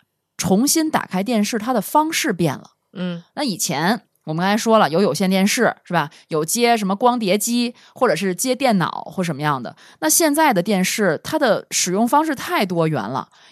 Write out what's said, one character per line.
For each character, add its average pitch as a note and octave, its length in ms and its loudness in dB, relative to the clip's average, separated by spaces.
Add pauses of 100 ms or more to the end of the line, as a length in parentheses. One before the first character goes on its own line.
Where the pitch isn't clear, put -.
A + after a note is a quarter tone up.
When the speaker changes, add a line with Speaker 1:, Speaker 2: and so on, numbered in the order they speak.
(380)
Speaker 1:
重 G3+ 280 2
新 D#4 240 0
打 - 160 0
开 F#3 160 -4
电 G#3+ 220 0
视 G#3+ 160 -2
它 A3+ 140 -4
的 A3 80 0
方 D#4 300 0
式 D4+ 220 -2
变 E3 220 0
了。 - 160 -18 (220)
Speaker 2:
嗯。 F3 280 -8 (140)
Speaker 1:
那 C#4 80 -4
以 A3 140 -4
前 E3+ 460 -2 (220)
我 D#3 80 -6
们 E3 100 -2
刚 G3 80 0
才 G#3 60 2
说 A3 220 2
了， F3 100 4
有 E3 120 2
有 G3+ 120 2
线 F#3 160 0
电 F#3+ 160 4
视， G#3 380 2
是 - 100 -8
吧？ D#3 160 0 (200)
有 D#3 140 0
接 A#3 320 2
什 G#3 120 -2
么 F#3+ 80 -2
光 A#3+ 240 2
碟 G3+ 180 2
机， A#3 380 -2 (180)
或 B3+ 140 0
者 F#3+ 80 2
是 F#3 180 -2
接 B3+ 220 -2
电 B3+ 240 2
脑 - 320 -4
或 F#3+ 120 -4
什 E3+ 120 -4
么 C3+ 60 -10
样 D3 200 0
的。 - 140 -12 (240)
那 D#4 100 0
现 D#4 240 2
在 D4+ 180 4
的 F3+ 120 2
电 F#3+ 200 2
视， F#3 400 0
它 - 140 -4
的 A3 320 0
使 - 220 -2
用 G#3+ 160 2
方 D4 180 2
式 C#4+ 80 -2
太 D#4 320 -2
多 E3+ 220 0
元 D3+ 140 -2
了， A2+ 280 -6 (220)